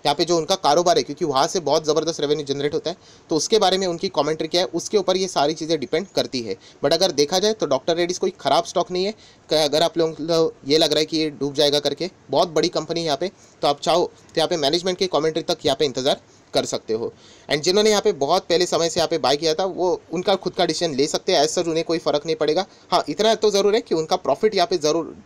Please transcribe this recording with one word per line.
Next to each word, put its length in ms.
यहाँ 80
पे 100
जो 120
उनका 180
कारोबार 420
है, 60
क्योंकि 220
वहाँ 220
से 140
बहुत 240
ज़बरदस्त 360
रेवेन्यू 260
जनरेट 280
होता 160
है, 60
तो 60
उसके 220
बारे 200
में 80
उनकी 220
कमेंट्री 400
क्या 120
है, 60
उसके 320
ऊपर 180
ये 120
सारी 260
चीज़ें 260
डिपेंड 340
करती 280
है। 140
But 80
अगर 200
देखा 260
जाए 140
तो 140
डॉक्टर 300
रेड्डीज 220
कोई 220
ख़राब 240
स्टॉक 260
नहीं 140
है। 100
क-, 40
अगर 280
आप 160
लोगों 160
को 380
ये 120
लग 120
रहा 80
है 80
कि 100
ये 140
डूब 240
जाएगा 240
करके, 320
बहुत 180
बड़ी 200
कंपनी 320
है 60
यहाँ 120
पे, 120
तो 60
आप 120
चाहो 240
तो 320
यहाँ 120
पे 80
मैनेजमेंट 420
की 80
कमेंट्री 360
तक 220
यहाँ 140
पे 60
इंतज़ार 360
कर 100
सकते 300
हो। 180
And 120
जिन्होंने 280
यहाँ 120
पे 100
बहुत 300
पहले 240
समय 220
से 120
यहाँ 80
पे 100
बाय 180
किया 180
था, 100
वो 360
उनका 220
खुद 200
का 120
डिसीजन 280
ले 120
सकते 260
हैं, 140
as 80
such 140
उन्हें 160
कोई 140
फ़र्क 280
नहीं 100
पड़ेगा। 300
हाँ, 180
इतना 260
तो 160
ज़रूर 240
है 60
कि 140
उनका 220
प्रॉफिट 380
यहाँ 120
पे 120
ज़रूर 480